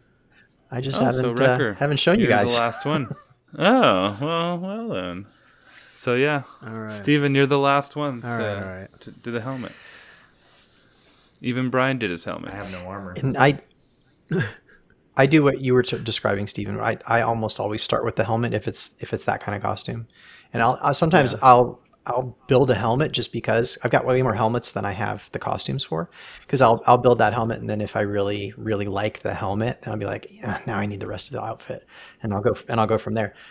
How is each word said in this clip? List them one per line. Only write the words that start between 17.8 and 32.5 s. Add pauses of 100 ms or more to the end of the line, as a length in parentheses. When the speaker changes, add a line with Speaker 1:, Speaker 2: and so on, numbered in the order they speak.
Speaker 1:
start
with
the
helmet
if
it's,
if
it's
that
kind
of
costume. (460)
And
I'll,
I,
sometimes
Speaker 3:
Yeah.
Speaker 1:
I'll, (260)
I'll (100)
build
a
helmet
just
because
I've
got
way
more
helmets
than
I
have
the
costumes
for, (400)
'cause
I'll,
I'll
build
that
helmet,
and
then
if
I
really,
really
like
the
helmet,
then
I'll
be
like,
"Yeah,
now
I
need
the
rest
of
the
outfit," (380)
and
I'll
go